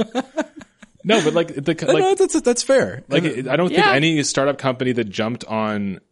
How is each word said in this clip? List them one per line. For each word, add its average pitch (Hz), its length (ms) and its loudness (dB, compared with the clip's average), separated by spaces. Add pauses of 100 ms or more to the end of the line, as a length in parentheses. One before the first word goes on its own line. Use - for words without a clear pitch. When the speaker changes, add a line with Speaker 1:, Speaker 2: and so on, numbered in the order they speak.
Speaker 1:
<laughs> - 40 -4 (960)
Speaker 2:
No, 214 220 2
but, 151 80 2
like, 170 220 0
the, 170 180 -2 (140)
Speaker 1:
No, 269 80 4
Speaker 2:
like, - 80 4
Speaker 1:
no, 381 120 2
that's, 370 280 2
that's 240 200 0
fair. 226 460 0
Speaker 2:
like, 151 160 0
Speaker 1:
And 151 80 -2
Speaker 2:
it, 127 160 -6
I 135 80 2
don't 175 140 2
think - 120 2
Speaker 3:
Yeah. 415 120 2
Speaker 2:
any 151 280 2
startup 139 360 0
company 127 340 -2
that 117 160 0
jumped 110 380 -4
on 107 540 -4 (120)